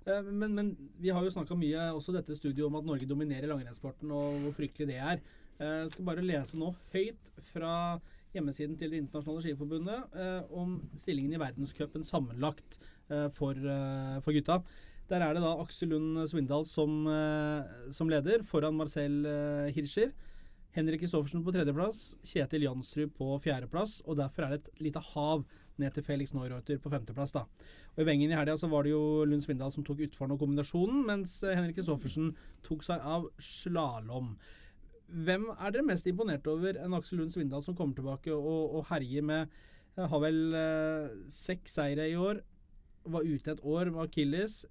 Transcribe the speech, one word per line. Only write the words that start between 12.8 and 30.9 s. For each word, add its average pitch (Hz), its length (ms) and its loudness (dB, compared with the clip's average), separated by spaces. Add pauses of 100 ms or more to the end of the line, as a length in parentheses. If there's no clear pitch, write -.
eh, 147 260 2
for, 139 220 2
eh, 135 640 0
for 156 100 2
gutta. 156 300 6 (480)
Der 180 160 4
er 151 80 4
det 175 100 2
da 165 160 4
Aksel 165 300 -4
Lund 160 400 2
Svindal 147 400 2
som, 151 400 4
eh, 151 840 0
som 160 160 0
leder, 160 380 6
foran 156 320 2
Marcel, 147 480 0
eh, 147 480 0
Hirscher. 156 400 2 (580)
Henrik 160 300 2
Kristoffersen 170 420 0
på 180 80 0
tredjeplass, 175 720 0
Kjetil 156 460 0
Jansrud 131 500 -2
på 139 240 -2
fjerdeplass, 156 640 -2
og 156 120 0
derfor 143 280 0
er 135 40 -2
det 147 100 0
et - 260 -14
lite 151 160 -2
hav 151 420 0 (360)
ned 139 160 2
til 143 80 -2
Felix 139 280 -2
Neureuter 127 460 -4
på 139 140 -6
femteplass, 131 420 -2
da. 131 140 -2 (500)
Og 160 60 4
i - 20 6
Wengen 147 240 6
i 165 80 4
helga 151 160 4
så 156 160 0
var 147 140 6
det 147 80 4
jo 151 340 4
Lund 147 160 4
Svindal 139 320 -2
som 143 100 -2
tok 143 220 -2
utfaren 139 300 -2
og 139 40 -4
kombinasjonen, 160 640 4